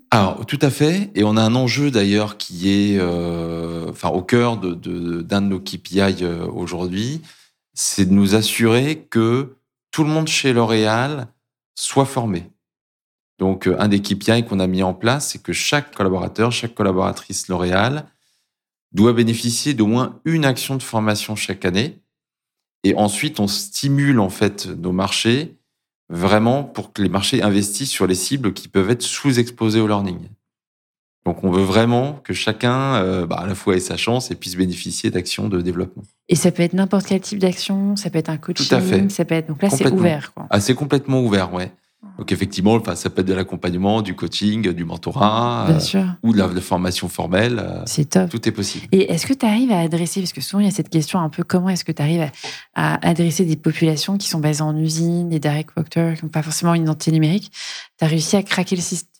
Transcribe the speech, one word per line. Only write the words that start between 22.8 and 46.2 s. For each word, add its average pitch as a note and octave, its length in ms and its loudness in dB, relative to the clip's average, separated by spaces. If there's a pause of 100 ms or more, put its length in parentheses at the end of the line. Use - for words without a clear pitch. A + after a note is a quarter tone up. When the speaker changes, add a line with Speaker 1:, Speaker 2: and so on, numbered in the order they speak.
Speaker 1:
Et G2 120 4
ensuite, G#2 440 0
on G2+ 80 0
stimule, C#3 720 0
en F#2+ 100 2
fait, G2 360 -2
nos F2 260 -6
marchés A2+ 640 -2 (560)
vraiment G#2+ 520 2
pour - 280 -12
que G#2 120 -2
les F#2 60 2
marchés G2+ 340 0
investissent G2+ 480 0
sur F#2+ 160 0
les F#2 80 2
cibles A#2+ 380 -2
qui - 140 -14
peuvent G2 220 0
être A#2+ 140 0
sous-exposées A#2 760 0
au G#2+ 80 2
learning. G2 300 -2 (1080)
Donc, E2+ 180 -4
on F#2 80 2
veut F#2 100 4
vraiment A#2+ 640 2
que F#2 100 -8
chacun, B2 640 0
euh, F#2 320 0
bah, E2+ 160 -4
à - 20 -8
la G2 80 -4
fois F#2 220 0
ait F#2 40 2
sa F2+ 160 -4
chance B2 360 -2
et - 40 -6
puisse F2 200 -10
bénéficier F2+ 560 -2
d'actions G2+ 380 -4
de F2+ 120 0
développement. F2+ 420 -4 (260)
Speaker 2:
Et F#3 60 4
ça E3+ 160 4
peut E3+ 120 -2
être E3+ 100 0
n'importe F#3+ 320 0
quel F#3+ 160 0
type G3+ 160 -8
d'action, G3 580 0
ça F#3+ 140 -6
peut E3 80 -2
être D#3+ 120 -2
un D#3 80 -4
coaching, D#3 300 -4
Speaker 1:
Tout - 80 2
à B2 60 4
fait. F#3+ 300 2
Speaker 2:
ça F3 120 -2
peut E3 120 0
être, D#3+ 140 -2
donc D3 120 -6
là, G3 80 4
c'est C#3 140 2
Speaker 1:
Complètement. F#3+ 160 4
Speaker 2:
ouvert, D#3+ 340 0
quoi. - 160 -12
Speaker 1:
Ah, G#2 120 2
c'est B2+ 140 2
complètement C3+ 460 0
ouvert, G2 320 2
ouais. F2+ 180 -4 (300)
Speaker 2:
Ah. - 60 -20 (100)
Speaker 1:
Donc, - 140 -8
effectivement, F#2+ 440 2
enfin, F#2+ 200 -2
ça - 140 -6
peut - 120 0
être F#2 60 0
de F#2+ 60 2
l'accompagnement, F#2 680 0
du F#2+ 140 -6
coaching, G2+ 560 -2
du E2+ 140 -4
mentorat, G#2+ 840 0
Speaker 2:
Bien D#3+ 80 6
Speaker 1:
euh, D3+ 60 2
Speaker 2:
sûr. G3 240 0 (180)